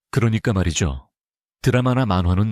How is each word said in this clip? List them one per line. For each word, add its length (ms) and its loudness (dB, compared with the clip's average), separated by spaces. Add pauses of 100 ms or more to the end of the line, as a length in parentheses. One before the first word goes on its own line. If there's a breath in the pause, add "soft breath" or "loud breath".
(120)
그러니까 400 0
말이죠. 580 -2 (520)
드라마나 440 0
만화는 460 0